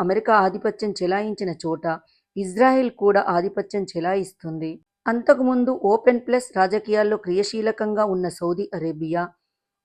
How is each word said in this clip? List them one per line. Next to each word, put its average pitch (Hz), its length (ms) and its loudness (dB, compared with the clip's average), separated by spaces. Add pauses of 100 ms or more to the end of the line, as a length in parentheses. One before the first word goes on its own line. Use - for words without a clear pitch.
అమెరికా 208 340 2
ఆధిపత్యం 208 580 0
చెలాయించిన 196 580 -4
చోట 165 360 -6 (500)
ఇజ్రాయిల్ 240 540 2
కూడా 202 380 4
ఆధిపత్యం 196 540 -2
చెలాయిస్తుంది. 170 880 -4 (360)
అంతకుముందు 247 680 2 (120)
ఓపెన్ 226 360 2
ప్లస్ 247 360 -2
రాజకీయాల్లో 214 600 2
క్రియాశీలకంగా 214 880 -2
ఉన్న 185 240 -2
సౌదీ 175 360 -4 (100)
అరేబియా, 160 480 -4 (640)